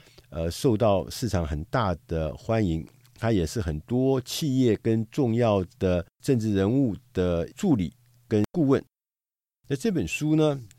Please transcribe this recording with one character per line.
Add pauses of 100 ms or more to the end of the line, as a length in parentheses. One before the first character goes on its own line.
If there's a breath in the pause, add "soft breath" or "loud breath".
(300 soft breath)
呃，
受
到
市
场
很
大 (120)
的
欢
迎。 (320)
他
也
是
很
多
企
业
跟
重
要 (140)
的 (160)
政
治
人
物 (160)
的
助
理 (320)
跟
顾
问。 (840)
那
这
本
书
呢， (180)